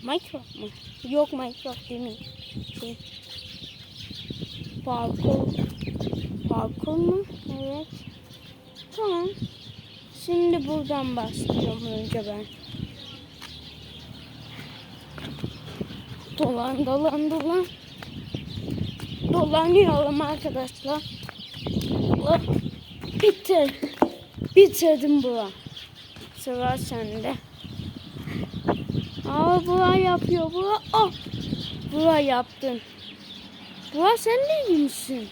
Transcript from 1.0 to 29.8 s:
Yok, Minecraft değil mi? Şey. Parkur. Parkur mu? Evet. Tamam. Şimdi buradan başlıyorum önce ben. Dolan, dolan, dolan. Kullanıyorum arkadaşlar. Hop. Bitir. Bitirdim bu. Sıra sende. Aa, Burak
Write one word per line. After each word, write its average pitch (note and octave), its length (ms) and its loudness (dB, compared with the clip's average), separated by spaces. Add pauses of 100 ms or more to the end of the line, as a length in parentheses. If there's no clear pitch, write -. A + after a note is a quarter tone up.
Yok, D4 240 2
Minecraft B3+ 560 -8
değil A#3+ 120 -8
mi? A#3 120 -8 (680)
Şey. A#3 180 -10 (1900)
Parkur. - 680 0 (960)
Parkur - 480 -2
mu? F4+ 260 2 (380)
Evet. C#4+ 260 -8 (1080)
Tamam. F#4+ 340 0 (960)
Şimdi F4 420 4
buradan C#4+ 480 -2
başlıyorum A3+ 720 -2
önce A3 420 -4
ben. G#3 180 -8 (4000)
Dolan, B3+ 460 0
dolan, D4 460 2
dolan. E4 340 2 (1700)
Kullanıyorum D#4 840 6
arkadaşlar. C#4+ 800 -2 (1160)
Hop. D4+ 220 4 (840)
Bitir. F4 500 6 (840)
Bitirdim D4+ 680 10
bu. A#3 260 0 (840)
Sıra B3+ 420 0
sende. A3+ 560 -4 (2000)
Aa, E4 360 4
Burak F#4 340 6